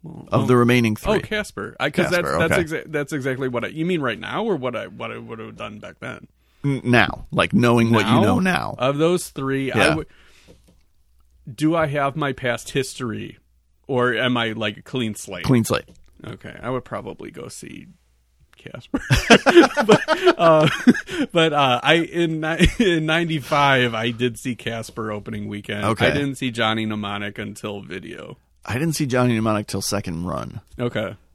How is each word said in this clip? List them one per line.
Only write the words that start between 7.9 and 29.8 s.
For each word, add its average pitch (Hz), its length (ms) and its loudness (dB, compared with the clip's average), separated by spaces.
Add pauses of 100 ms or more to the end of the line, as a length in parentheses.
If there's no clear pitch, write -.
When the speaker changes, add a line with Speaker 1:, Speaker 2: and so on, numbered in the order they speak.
Speaker 2:
what 110 140 4
you 113 80 2
Speaker 1:
Now? 156 80 6
Speaker 2:
know 202 180 4
now. 175 380 0
Speaker 1:
Of 139 220 0
those 175 300 0
three, 135 420 -4
I 120 60 0
Speaker 2:
Yeah. 80 180 4
Speaker 1:
would, 80 120 -6 (1500)
do 156 220 2
I 160 120 2
have 139 280 -2
my 147 180 -2
past 120 380 -4
history, 110 680 -6 (500)
or 123 280 2
am 123 220 0
I, 113 140 -2
like, 107 260 -4
a - 40 -20
clean 113 340 -4
slate? 92 300 -12
Speaker 2:
Clean 120 180 4
slate. - 220 -2 (400)
Speaker 1:
Okay, - 360 -14
I 117 80 -8
would 127 160 -6
probably 101 460 -12
go - 160 -14
see - 400 -16 (720)
Casper. - 480 -10
<laughs> 262 800 6
But, 302 160 6 (380)
uh, 156 280 6 (340)
<laughs> 330 300 -6
but, 160 220 4
uh, 131 300 4
I, 151 120 6
in 165 460 -2
ni-, 160 320 2
<laughs> - 60 -16
in 170 260 2
ninety-five, 143 880 2
I 117 180 -2
did 117 280 -2
see 123 160 -6
Casper 113 560 -8
opening 104 360 -8
weekend. 104 380 -6
Speaker 2:
Okay. 110 220 2
Speaker 1:
I 139 40 4
didn't 143 240 -2
see 127 160 -4
Johnny 113 340 0
Mnemonic 104 520 -6
until 104 440 -10
video. - 560 -14 (280)
Speaker 2:
I - 80 -8
didn't 151 220 -2
see 156 100 -2
Johnny 123 300 4
Mnemonic 110 320 0
till 95 140 -6